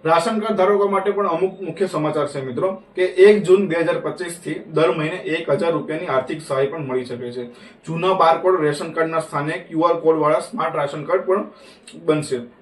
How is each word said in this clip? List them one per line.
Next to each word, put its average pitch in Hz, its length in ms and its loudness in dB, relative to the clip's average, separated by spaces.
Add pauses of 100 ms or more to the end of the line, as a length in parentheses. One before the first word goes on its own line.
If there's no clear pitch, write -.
રાશન 214 340 2
કાર્ડ 214 180 -2
ધારકો 196 320 4
માટે 196 220 0
પણ 196 160 0
અમુક 180 360 -2
મુખ્ય 180 240 -4
સમાચાર 151 400 -2
છે 139 180 -8
મિત્રો, 175 380 -4 (120)
કે 185 100 0
એક 190 380 8
જૂન 185 260 4
બે 165 80 0
હજાર - 240 0
પચીસ 170 400 -8
થી - 140 -8 (180)
દર 160 180 2
મહિને 160 260 -4
એક 160 340 -6
હજાર 247 220 0
રૂપિયાની - 340 -6
આર્થિક 139 360 -4
સહાય 135 240 -2
પણ 147 200 -6
મળી 127 180 -4
શકે 120 280 -10
છે. 123 120 -8 (420)
જૂના 175 280 0
બારકોડ 165 460 4
રેશન 151 320 -2
કાર્ડના 160 280 -2
સ્થાને 151 320 -4
ક્યુ 165 280 -6
આર 165 200 2
કોડવાળા 156 380 2
સ્માર્ટ 160 380 -4
રાશન 147 280 -4
કાર્ડ 180 180 0
પણ 190 220 0 (600)
બનશે. 147 340 0 (240)